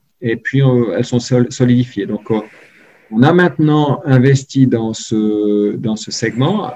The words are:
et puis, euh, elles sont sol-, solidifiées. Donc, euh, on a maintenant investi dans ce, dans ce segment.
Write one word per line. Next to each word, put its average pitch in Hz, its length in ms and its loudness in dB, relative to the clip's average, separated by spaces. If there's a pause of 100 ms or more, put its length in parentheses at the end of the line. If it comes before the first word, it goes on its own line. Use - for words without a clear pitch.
(200)
et 113 160 -2
puis, 131 260 -2
euh, 123 340 2
elles 117 80 -2
sont 123 140 -4
sol-, 123 320 0
solidifiées. 123 540 0
Donc, 104 260 -8
euh, 110 100 0 (720)
on 110 120 0
a 151 100 6
maintenant 151 720 2
investi 135 600 2
dans 113 260 -2
ce, 104 840 -2
dans 110 200 -4
ce - 140 -14
segment. 127 640 -2